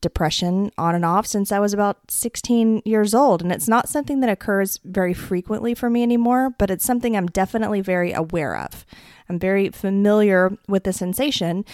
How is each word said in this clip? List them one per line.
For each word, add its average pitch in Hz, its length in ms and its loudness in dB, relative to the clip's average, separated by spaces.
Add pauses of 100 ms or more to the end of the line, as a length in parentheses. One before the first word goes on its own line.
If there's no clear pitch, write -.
depression 180 760 -2
on 170 200 0
and 175 80 0
off 185 240 0
since 202 240 -2
I 202 80 0
was 208 120 2
about 202 380 -2
sixteen 226 760 0
years 214 300 2
old. 233 260 4
And 175 120 -2
it's - 160 -2
not 226 200 2
something 285 300 -2
that 254 120 2
occurs 196 540 -2
very 185 300 0
frequently 214 600 -4
for 240 140 -4
me 233 140 2
anymore, 240 560 2
but 190 140 0
it's 180 120 -4
something 240 320 0
I'm 180 120 0
definitely 202 540 -2
very 180 300 0
aware 160 440 -4
of. - 280 -10 (440)
I'm 180 100 -4
very 190 320 2
familiar 196 960 2
with 190 160 0
the 190 100 -2
sensation 185 800 -2